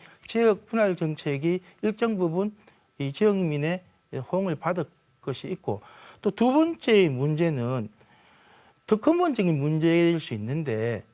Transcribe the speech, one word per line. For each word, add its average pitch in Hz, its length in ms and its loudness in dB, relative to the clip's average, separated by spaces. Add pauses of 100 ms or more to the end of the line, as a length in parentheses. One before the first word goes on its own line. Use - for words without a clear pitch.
(260)
지역 226 400 2
분할 208 300 0
정책이 156 640 -2 (220)
일정 214 360 -2
부분 185 360 -2 (440)
이 139 140 -4
지역민의 180 720 0 (500)
호응을 180 240 -2
받을 170 280 -4 (360)
것이 - 280 -10
있고, 120 340 -6 (380)
또 208 100 0
두 247 220 2
번째 269 560 4
문제는 131 800 -2 (960)
더 214 100 2
근본적인 247 600 2
문제일 165 600 2
수 151 160 -8
있는데 117 800 -4